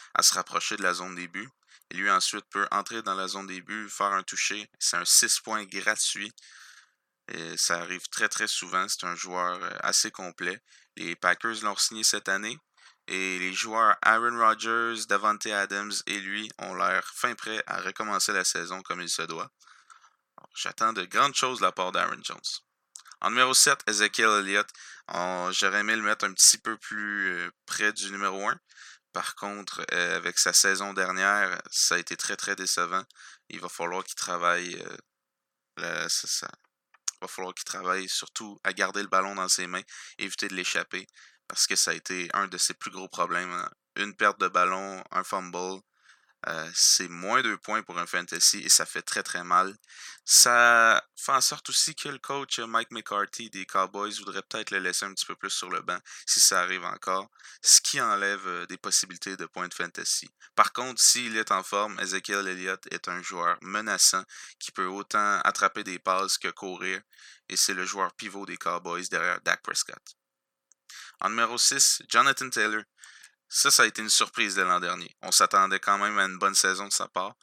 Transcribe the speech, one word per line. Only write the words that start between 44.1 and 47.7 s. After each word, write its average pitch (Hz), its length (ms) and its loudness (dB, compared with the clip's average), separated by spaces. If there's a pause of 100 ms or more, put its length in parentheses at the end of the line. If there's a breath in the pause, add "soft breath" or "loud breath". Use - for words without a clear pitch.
perte 104 240 2
de 92 80 2
ballon, 92 640 0
un 92 140 -2
fumble, 92 580 -6 (640 soft breath)
euh, 82 260 -6
c'est - 360 4
moins 95 340 0
deux 110 160 0
points 90 240 -2